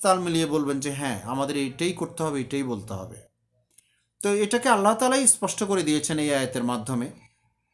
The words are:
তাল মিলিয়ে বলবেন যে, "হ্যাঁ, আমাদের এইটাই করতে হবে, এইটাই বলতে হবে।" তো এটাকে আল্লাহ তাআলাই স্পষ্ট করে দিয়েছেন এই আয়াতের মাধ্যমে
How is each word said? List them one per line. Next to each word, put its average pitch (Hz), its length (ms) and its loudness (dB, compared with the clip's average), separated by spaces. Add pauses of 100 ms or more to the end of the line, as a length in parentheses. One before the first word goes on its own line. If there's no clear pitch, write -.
তাল 190 180 4
মিলিয়ে 165 260 2
বলবেন 143 340 0
যে, 143 120 -4
"হ্যাঁ, 131 320 -4
আমাদের 135 340 -2
এইটাই 143 360 -2
করতে 165 300 -6
হবে, 147 140 -2
এইটাই 139 260 -4
বলতে 107 300 -6
হবে।" 95 220 -10 (1080)
তো 202 60 0
এটাকে 208 400 2
আল্লাহ 214 260 4
তাআলাই 254 320 2
স্পষ্ট - 360 2
করে 190 200 2
দিয়েছেন 151 360 0
এই 147 160 2
আয়াতের 127 280 0
মাধ্যমে 123 480 -2 (640)